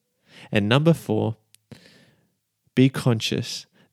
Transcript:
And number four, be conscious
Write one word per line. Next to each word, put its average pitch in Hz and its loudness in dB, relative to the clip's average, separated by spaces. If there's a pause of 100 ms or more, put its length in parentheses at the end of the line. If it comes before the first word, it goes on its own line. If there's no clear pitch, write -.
(500)
And 104 0
number 147 4
four, 107 -2 (1400)
be 131 4
conscious - -4 (260)